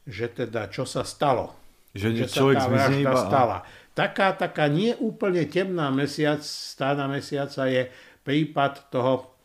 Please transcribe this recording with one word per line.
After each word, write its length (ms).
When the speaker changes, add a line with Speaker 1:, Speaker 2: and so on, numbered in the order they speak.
Speaker 1:
že 260
teda 420
čo 140
sa 180
stalo. 520
Speaker 2:
Že 180
Speaker 1:
Že 140
sa 80
Speaker 2:
človek 240
Speaker 1:
tá 80
Speaker 2:
zmizne 80
Speaker 1:
vražda 320
Speaker 2:
iba 80
a 80
Speaker 1:
stala. 360
Taká, 400
taká 320
nie 320
úplne 480
temná 480
mesiac, 480
strana 640
mesiaca 640
je 160
prípad 640
toho 400